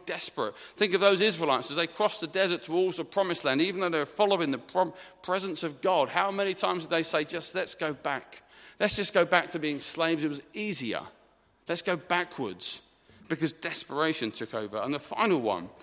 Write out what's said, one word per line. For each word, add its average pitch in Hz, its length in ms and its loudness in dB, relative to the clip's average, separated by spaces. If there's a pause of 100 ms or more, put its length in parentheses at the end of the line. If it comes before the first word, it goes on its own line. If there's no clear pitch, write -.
desperate. 135 500 -4 (220)
Think 196 160 2
of 185 80 4
those 196 200 6
Israelites 160 480 2
as 143 60 -6
they 170 120 0
crossed - 340 -2
the 165 60 -6
desert 180 360 0
towards 180 340 0
the 160 80 -4
promised 185 400 0
land, 135 160 4
even 185 200 0
though 180 80 0
they 160 100 0
were 143 60 0
following 185 460 2
the 131 60 -2
prom-, 180 360 0 (280)
presence 185 420 -2
of 147 180 -6
God. 170 280 4
How 196 220 2
many 196 220 0
times 180 300 -2
did 156 60 -8
they 165 140 2
say, 156 200 2
"Just 160 300 -6
let's 190 220 -2
go 156 180 -2
back. - 480 -6 (380)
Let's 202 160 4
just 196 180 2
go 175 120 6
back 170 260 2
to 165 80 -4
being 147 200 -2
slaves. 165 440 0
It 156 60 2
was 143 120 -6 (120)
easier. 135 480 -2 (680)
Let's 175 140 -2
go 180 120 0
backwards," 139 840 -4 (480)
because 156 240 0
desperation 151 800 -2
took - 240 -8
over. 107 220 -6
And 127 160 -2
the 143 60 -4
final 190 400 2
one 95 300 -2 (140)